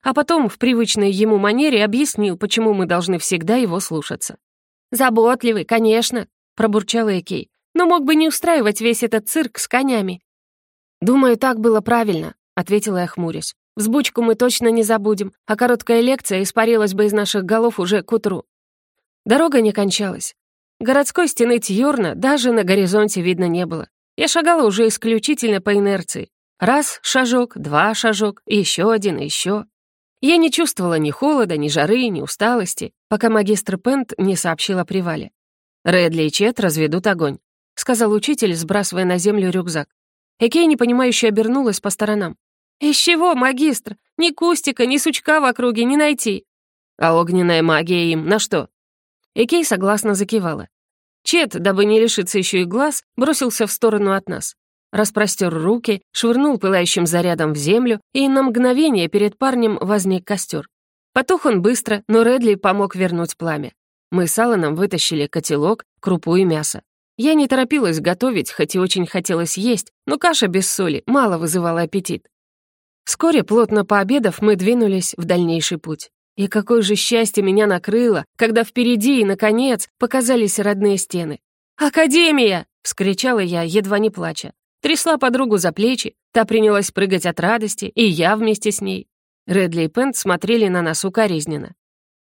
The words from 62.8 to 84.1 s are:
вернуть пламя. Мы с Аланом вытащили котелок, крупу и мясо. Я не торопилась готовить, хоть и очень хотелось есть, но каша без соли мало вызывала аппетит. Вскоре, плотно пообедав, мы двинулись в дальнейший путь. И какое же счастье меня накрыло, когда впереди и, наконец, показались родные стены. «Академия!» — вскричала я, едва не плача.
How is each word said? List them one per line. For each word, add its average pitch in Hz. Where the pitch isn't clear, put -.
вернуть 170
пламя. 151
Мы 175
с -
Аланом 185
вытащили 170
котелок, 160
крупу 175
и 190
мясо. 156
Я 285
не 294
торопилась 254
готовить, 180
хоть -
и 180
очень 185
хотелось 175
есть, 214
но 294
каша 302
без 185
соли 165
мало 233
вызывала 170
аппетит. 180
Вскоре, 320
плотно 214
пообедав, 202
мы 214
двинулись 196
в 170
дальнейший 170
путь. -
И 196
какое 214
же 202
счастье 220
меня 202
накрыло, 202
когда 226
впереди 240
и, 214
наконец, 220
показались 240
родные 202
стены. 165
«Академия!» — 294
вскричала 202
я, 175
едва 196
не 214
плача. 165